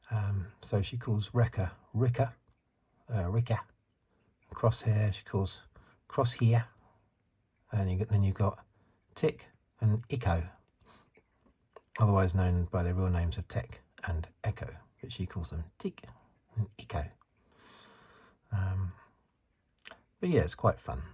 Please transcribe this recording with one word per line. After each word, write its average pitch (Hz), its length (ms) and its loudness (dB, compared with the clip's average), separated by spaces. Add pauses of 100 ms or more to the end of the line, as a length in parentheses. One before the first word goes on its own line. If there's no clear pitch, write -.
(120)
Um, 101 360 -2 (140)
so 104 200 0
she 107 160 -4
calls 107 360 -2
Wrecker 117 380 2 (220)
Wrecker, 123 380 2 (800)
uh, 101 160 0
Wrecker. 113 300 0 (920)
Crosshair, 107 600 2
she - 100 -10
calls - 380 -2 (480)
Crosshair. 117 560 2 (1040)
And 98 200 0
you 90 60 0
get, 98 120 -2
then 104 140 4
you've 95 120 2
got - 240 0 (560)
Tech - 300 -2 (360)
and 110 280 2
Echo, 87 340 0 (1600)
otherwise 95 340 4
known 90 380 2
by 90 120 -2
their 87 100 0
real 92 160 0
names 85 280 0
of 95 100 -8
Tech - 340 -8 (260)
and 80 200 -4 (160)
Echo, - 260 -6 (320)
but - 100 -12
she - 140 -6
calls 87 240 -8
them 80 160 -6 (140)
Tech - 240 -8 (520)
and 110 120 -2 (120)
Echo. - 240 -6 (1500)
Um, 95 400 -2 (1300)
but 185 100 -2
yeah, 143 120 6
it's 78 140 0
quite - 240 2
fun. 65 220 -8 (120)